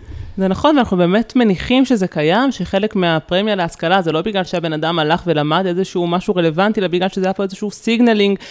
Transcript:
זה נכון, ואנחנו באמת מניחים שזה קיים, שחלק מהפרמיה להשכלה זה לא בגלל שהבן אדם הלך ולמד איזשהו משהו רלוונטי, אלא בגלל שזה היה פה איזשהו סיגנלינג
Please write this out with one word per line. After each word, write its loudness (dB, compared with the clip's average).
זה 0
נכון, 2
ואנחנו 2
באמת 2
מניחים 2
שזה 0
קיים, 0
שחלק -2
מהפרמיה 0
להשכלה 0
זה -2
לא 0
בגלל -2
שהבן -4
אדם -2
הלך 0
ולמד 0
איזשהו -2
משהו -2
רלוונטי, 0
אלא 0
בגלל 0
שזה -4
היה -2
פה -4
איזשהו -6
סיגנלינג 2